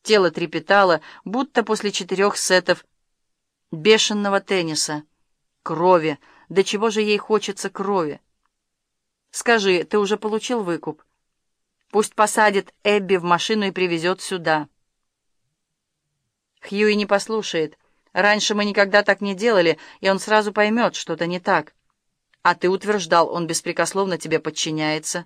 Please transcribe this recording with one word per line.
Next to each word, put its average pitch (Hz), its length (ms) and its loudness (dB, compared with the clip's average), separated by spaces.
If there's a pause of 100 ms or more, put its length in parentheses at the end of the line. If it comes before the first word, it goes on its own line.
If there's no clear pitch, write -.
Тело 196 300 2
трепетало, 170 680 2 (240)
будто 247 380 -2
после 208 280 -4
четырёх 196 460 -2
сетов 180 480 0 (840)
бешеного 202 720 2
тенниса. 160 640 -4 (600)
Крови. 160 560 2 (300)
До 185 140 2
чего 208 260 -2
же 214 120 -2
ей 208 160 0
хочется 202 520 -4
крови? 185 520 -4 (1080)
«Скажи, 196 520 2
ты - 160 -2
уже 208 180 0
получил 214 460 -4
выкуп? 165 400 -6 (880)
Пусть 208 240 0
посадит 214 580 2 (100)
Эбби 196 340 2
в 170 60 -4
машину 175 420 0
и 190 60 -4
привезёт 180 500 -2
сюда». 160 460 -2 (1900)
Хьюи 208 340 0
не 208 100 0
послушает. 196 720 -2 (360)
Раньше 208 420 2
мы 208 100 0
никогда 202 380 2
так 202 180 0
не 202 140 -4
делали, 180 420 2 (220)
и 190 100 0
он 196 100 0
сразу 208 320 2
поймёт, 208 440 0
что-то 170 320 -6
не 180 120 -4
так. 175 340 0 (680)
А 175 140 2
ты 180 140 -2
утверждал, 185 600 0
он 170 160 -4
беспрекословно 170 720 -4
тебе 156 220 -2
подчиняется. 156 880 -6